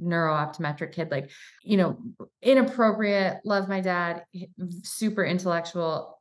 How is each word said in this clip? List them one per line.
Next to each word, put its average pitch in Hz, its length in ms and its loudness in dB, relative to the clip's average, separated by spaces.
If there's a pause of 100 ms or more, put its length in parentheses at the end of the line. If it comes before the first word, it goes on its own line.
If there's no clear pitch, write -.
neurooptometric 156 920 -2
kid, - 180 -4
like, 139 180 -4 (340)
you 202 140 2
know, 175 200 2 (440)
inappropriate, 214 1040 4
love 202 240 0
my 196 120 -2
dad, 175 420 -2 (100)
h-, 180 160 -12 (340)
super 214 400 -2
intellectual, 170 960 -2